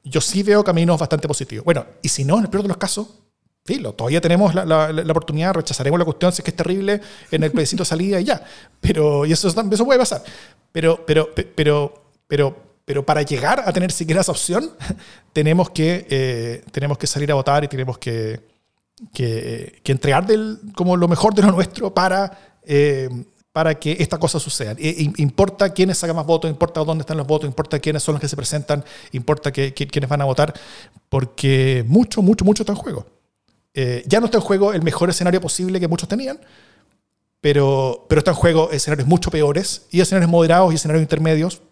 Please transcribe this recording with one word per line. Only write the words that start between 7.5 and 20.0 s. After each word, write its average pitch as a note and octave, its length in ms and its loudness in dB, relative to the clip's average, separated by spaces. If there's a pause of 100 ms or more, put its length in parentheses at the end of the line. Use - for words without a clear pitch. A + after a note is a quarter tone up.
plebiscito D#3+ 320 -2
de - 20 -4
salida F#3 340 -2
y F#3+ 60 -2
ya. G#3 180 -2 (380)
Pero, D3+ 440 2
y D#3 60 2
eso E3 160 0
es E3 80 0
tam-, G#3 180 -2
eso G#3+ 120 2
puede C4 120 4
pasar. A#3 240 0 (520)
Pero, D#3+ 320 0
pero, D#3 280 0
pe-, - 120 -4
pero, D3 580 -2 (240)
pero, C#3+ 300 0 (260)
pero C#3 220 -4
para D3+ 160 2
llegar D3 440 -2
a G3 60 0
tener F3+ 220 -2
siquiera D#3+ 260 -2
esa F#3 140 0
opción, A#3+ 380 -4 (300)
<laughs> - 320 -20
tenemos D#3 360 2
que, E3 400 -2
eh, A#2+ 640 -4
tenemos C#3+ 260 -4
que - 100 -6
salir C#3+ 240 -2
a D3 40 2
votar C#3+ 280 2
y C#3 60 -6
tenemos C3 280 -6
que, A2+ 440 -6 (720)
que, A2+ 680 -6
que - 120 -2
entregar C#3+ 320 0